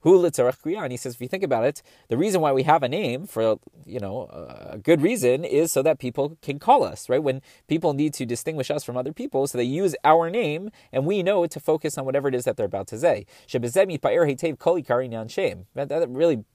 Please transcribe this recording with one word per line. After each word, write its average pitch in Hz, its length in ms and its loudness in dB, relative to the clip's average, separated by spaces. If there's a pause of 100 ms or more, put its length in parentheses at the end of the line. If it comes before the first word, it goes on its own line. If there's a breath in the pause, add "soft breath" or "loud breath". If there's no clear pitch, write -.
hu 185 160 8
litzarech 151 420 2
kriya." 190 220 -6
And 135 100 -6
he 123 60 -10
says, 127 160 -10
if - 80 -14
you 123 60 -8
think 190 160 -4
about 123 220 0
it, - 180 -2 (240 soft breath)
the 117 100 0
reason 185 240 2
why 147 100 2
we 135 120 2
have 151 180 4
a 123 80 0
name 156 380 -4
for, 113 320 0 (260)
you 113 140 -10
know, 101 240 -8 (480)
a 107 80 -14
good 156 200 6
reason 156 460 2
is 160 260 2
so 135 120 0
that 160 160 2
people 139 420 -4
can 143 160 -8
call 240 260 4
us, - 260 -8
right? 131 120 4
When 135 220 -2 (240 soft breath)
people 160 260 0
need 147 220 0
to 131 100 -6
distinguish 131 460 -6
us 147 120 -4
from 123 140 -8
other 127 160 -6
people, 139 320 -2
so 123 140 -4
they 120 60 2
use 156 380 0
our 165 280 6
name, 190 400 -4 (200 soft breath)
and 135 140 0
we 196 160 0
know 180 240 2
to 160 140 -8
focus 156 400 0
on 135 60 -8
whatever 135 220 0
it 131 60 2
is 123 120 -2
that 120 120 -2
they're 107 80 0
about 98 220 -6
to 107 100 -12
say. 123 300 2 (180 soft breath)
"Shebezeh 123 400 0
mitpa'er 165 420 0
heitev 143 300 -2
kol 170 240 0
ikar 127 260 -2
inyan 113 220 -8
shem." 101 460 -4
That, 139 140 -6
that 143 200 -2
really 131 340 0 (120)